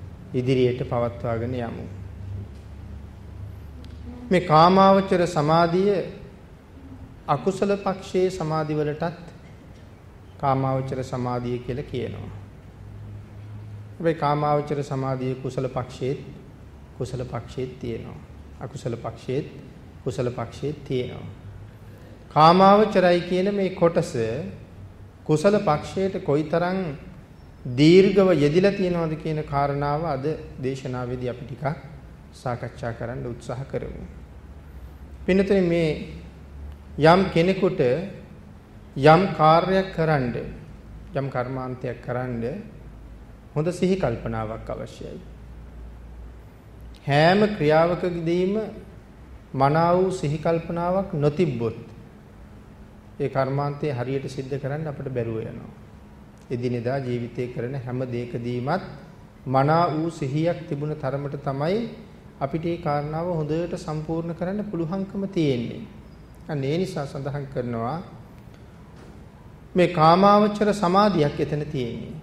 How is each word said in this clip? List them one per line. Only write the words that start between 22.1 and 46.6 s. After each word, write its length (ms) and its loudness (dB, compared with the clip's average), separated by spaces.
කාමාවචරයි 920 8
කියන 340 0
මේ 160 0
කොටස 460 2
කුසල 380 4
පක්ෂයට 600 0
කොයිතරම් 760 0
දීර්ඝව 640 8
යෙදිලා 380 4
තියෙනවද 440 0
කියන 280 -4
කාරණාව 600 0
අද 180 -4
දේශනාවේදී 680 -6
අපි 160 -8
ටිකක් 320 -6
සාකච්ඡා 600 -6
කරන්න 340 -8
උත්සාහ 380 -8
කරමු. 400 -8
පින්නතුනි, 420 4
මේ 560 0
යම් 300 8
කෙනෙකුට 520 2
යම් 260 10
කාර්යයක් 600 4
කරන්න, 420 0
යම් 180 -4
කර්මාන්තයක් 720 -6
කරන්න 640 -6
හොඳ 180 -2
සිහි 280 0
කල්පනාවක් 720 -4
අවශ්‍යයි. 540 -10